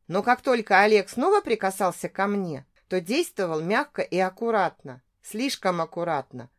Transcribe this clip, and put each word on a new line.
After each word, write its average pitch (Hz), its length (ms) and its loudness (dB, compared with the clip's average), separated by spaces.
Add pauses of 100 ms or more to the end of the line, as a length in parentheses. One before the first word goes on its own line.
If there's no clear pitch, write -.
Но 185 140 -2
как 247 180 2
только 214 400 4
Олег 208 260 4
снова 381 320 2
прикасался 190 720 -2
ко 196 180 -2
мне, 180 380 -4 (240)
то 180 100 0
действовал 180 600 -2
мягко 208 400 -2
и - 160 -4
аккуратно. 185 840 -2 (220)
Слишком 208 560 -4
аккуратно. 160 800 -6